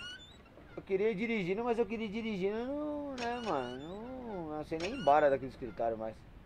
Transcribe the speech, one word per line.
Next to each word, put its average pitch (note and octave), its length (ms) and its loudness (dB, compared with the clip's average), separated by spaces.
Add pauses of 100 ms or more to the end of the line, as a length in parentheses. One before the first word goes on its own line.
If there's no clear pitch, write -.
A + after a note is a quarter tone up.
(760)
Eu E3 80 -10
queria G3 260 2
ir G#3 60 0
dirigindo, G#3+ 480 2
mas A#3+ 120 2
eu A#3 80 4
queria A3 220 -4
ir F#3+ 60 -4
dirigindo, G#3+ 520 0
no, D4 520 -4
né, A#3+ 280 -2
mano? C3 340 0
Não, G3+ 760 -8
não D3+ 80 -4
sei D#3+ 140 -4
nem F3+ 140 -4
ir C#4 80 -6
embora D3 280 8
daqui C3+ 180 2
do B2 40 -6
escritório A2+ 480 -2
mais. A2 160 -6 (320)